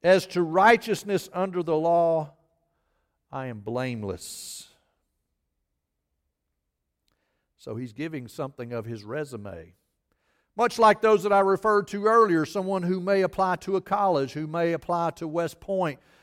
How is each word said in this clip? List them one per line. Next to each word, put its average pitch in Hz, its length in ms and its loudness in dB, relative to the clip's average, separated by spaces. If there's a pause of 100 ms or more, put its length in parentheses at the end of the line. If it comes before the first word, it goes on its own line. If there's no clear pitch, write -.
As 180 240 6
to 180 140 -2
righteousness 196 880 2
under 180 300 -4
the 160 160 0
law, 165 560 2 (960)
I 131 160 -8
am 113 120 -10
blameless." 110 1080 -8 (3000)
So - 180 -12
he's 120 180 -10
giving 143 340 -10
something 127 460 -10
of 113 120 -6
his 113 180 -10
resume. 104 720 -10 (840)
Much 233 200 0
like 214 240 6
those 214 220 4
that 202 80 0
I 196 80 6
referred 196 500 2
to 202 180 -2
earlier, 190 380 4
someone 190 380 -4
who 185 160 0
may 196 220 2
apply 185 360 0
to 190 200 -4
a 185 40 0
college, 185 520 0
who 156 140 -6
may 170 260 0
apply 170 380 -2
to 165 160 -10
West 165 320 -4
Point, 180 400 -2 (240)